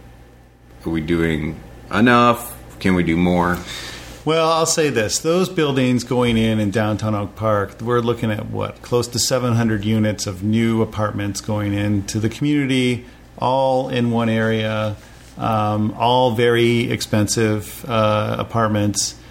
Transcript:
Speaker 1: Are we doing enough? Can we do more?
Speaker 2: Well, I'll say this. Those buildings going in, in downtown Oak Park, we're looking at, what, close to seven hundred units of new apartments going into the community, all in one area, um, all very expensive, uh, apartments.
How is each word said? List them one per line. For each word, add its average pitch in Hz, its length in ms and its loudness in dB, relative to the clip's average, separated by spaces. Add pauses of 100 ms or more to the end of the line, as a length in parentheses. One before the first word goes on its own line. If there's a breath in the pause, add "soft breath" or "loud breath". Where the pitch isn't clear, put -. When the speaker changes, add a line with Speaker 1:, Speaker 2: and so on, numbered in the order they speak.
(840)
Speaker 1:
Are 85 60 -4
we 80 100 -2
doing 80 600 0 (320)
enough? 120 640 4 (240)
Can 92 140 4
we 90 100 2
do 80 120 2
more? 87 420 2 (680 loud breath)
Speaker 2:
Well, 240 260 2
I'll 165 160 2
say 156 240 2
this. 107 280 -2
Those 175 300 0
buildings 127 560 0
going 123 320 0
in, 110 240 2
in 104 100 0
downtown 107 440 -2
Oak 101 220 -6
Park, 104 440 -2
we're 120 200 0
looking 117 300 -2
at, 107 200 -6
what, 104 320 -8
close 120 260 0
to 120 100 -6
seven 123 360 0
hundred 110 300 0
units 107 420 0
of 95 160 -8
new 113 400 2
apartments 104 580 -4
going 104 320 -2
into 101 480 -2
the 110 80 0
community, 131 760 0 (320 loud breath)
all 131 520 0
in 120 220 0
one 117 180 0
area, 110 680 -2 (400 loud breath)
um, 107 640 0
all 123 340 2
very 120 580 2
expensive, 107 1000 -2
uh, 110 500 2
apartments. 104 800 0 (140 loud breath)